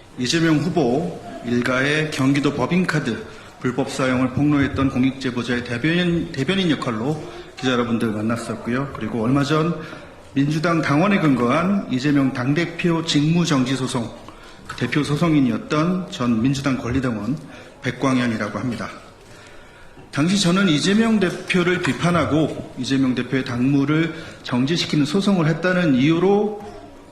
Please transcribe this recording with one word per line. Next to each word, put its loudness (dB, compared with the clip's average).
이재명 2
후보 0
일가의 0
경기도 2
법인카드 0
불법 -2
사용을 0
폭로했던 2
공익제보자의 -2
대변인, 0
대변인 0
역할로 -2
기자 0
여러분들 0
만났었고요. -4
그리고 -4
얼마 2
전 0
민주당 2
당원에 2
근거한 2
이재명 2
당대표 0
직무정지 2
소송, -4
그 -14
대표 0
소송인이었던 0
전 0
민주당 0
권리당원 -2
백광현이라고 -2
합니다. -6
당시 2
저는 4
이재명 2
대표를 0
비판하고 0
이재명 0
대표의 -2
당무를 2
정지시키는 0
소송을 2
했다는 2
이유로 2